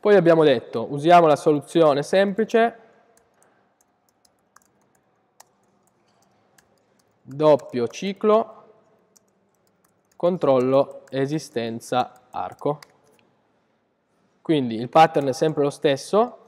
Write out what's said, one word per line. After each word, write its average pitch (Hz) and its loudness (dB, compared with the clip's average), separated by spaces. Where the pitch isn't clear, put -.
Poi 208 4
abbiamo 165 4
detto, 117 0
usiamo 165 4
la 147 4
soluzione 147 0
semplice, 208 -2
doppio 135 0
ciclo, 214 -2
controllo 135 -2
esistenza 127 -8
arco. 98 -8
Quindi 131 -2
il 120 -8
pattern 156 2
è 127 -4
sempre 156 -2
lo 143 0
stesso 190 -2